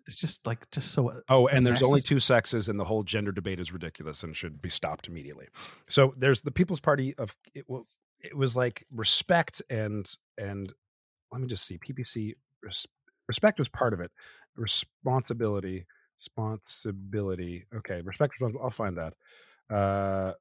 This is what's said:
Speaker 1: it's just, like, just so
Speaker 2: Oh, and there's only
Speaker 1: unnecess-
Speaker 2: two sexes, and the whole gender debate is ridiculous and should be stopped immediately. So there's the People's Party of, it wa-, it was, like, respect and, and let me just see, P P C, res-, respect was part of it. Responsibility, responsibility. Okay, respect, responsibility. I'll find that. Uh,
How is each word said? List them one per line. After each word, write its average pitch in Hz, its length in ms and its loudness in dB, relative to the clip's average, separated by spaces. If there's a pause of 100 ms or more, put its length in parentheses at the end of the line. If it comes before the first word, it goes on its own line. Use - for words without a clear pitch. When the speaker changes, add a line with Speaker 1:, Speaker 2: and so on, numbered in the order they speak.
Speaker 1:
it's 120 80 -12
just, - 320 -6
like, 117 240 -4
just - 220 -6
so 127 340 0
Speaker 2:
Oh, 131 200 10
and 131 200 6
there's 120 140 4
only 135 180 8
Speaker 1:
unnecess- 135 80 0
Speaker 2:
two 139 120 4
sexes, 113 500 4
and 101 100 -2
the 95 60 -2
whole 107 180 0
gender 104 300 -2
debate 92 260 -4
is 87 140 -8
ridiculous 80 500 -8
and 80 120 -10
should 76 260 -10
be 87 80 -6
stopped - 400 -4
immediately. 71 380 -14 (420)
So 135 280 6
there's 131 240 4
the 143 100 -6
People's 180 280 0
Party 139 380 0
of, 113 180 -6 (180)
it 139 140 -16
wa-, 131 160 -10 (380)
it 160 160 -14
was, 131 180 2
like, 123 340 0
respect - 800 2
and, 107 400 -4 (280)
and 98 360 -8 (580)
let 127 100 -8
me 131 60 -6
just 113 180 -4
see, 117 120 -8
P - 140 -12
P 131 140 -8
C, 110 300 -6 (280)
res-, - 240 -6 (400)
respect 208 320 2
was 139 80 0
part 117 260 0
of 87 60 -2
it. 87 120 -10 (440)
Responsibility, 107 1300 -2 (320)
responsibility. 98 1500 -6 (100)
Okay, 95 260 -6
respect, 95 340 -2
responsibility. 120 280 -4
I'll 127 60 -2
find 98 280 -4
that. 80 160 -6 (600)
Uh, 98 680 0